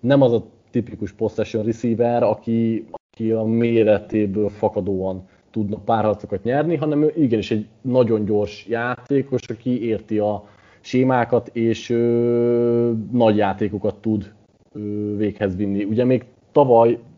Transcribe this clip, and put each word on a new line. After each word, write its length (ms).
nem 220
az 100
a 120
tipikus 420
possession 520
receiver, 580
aki, 640
aki 120
a 120
méretéből 1040
fakadóan 800
tudna 260
párharcokat 680
nyerni, 340
hanem 260
ő 140
igenis 340
egy 160
nagyon 440
gyors 440
játékos, 800
aki 360
érti 340
a 260
sémákat, 720
és, 380
ö, 1040
nagy 240
játékokat 580
tud, 380
ö, 440
véghez 400
vinni. 280
Ugye 200
még 200
tavaly 460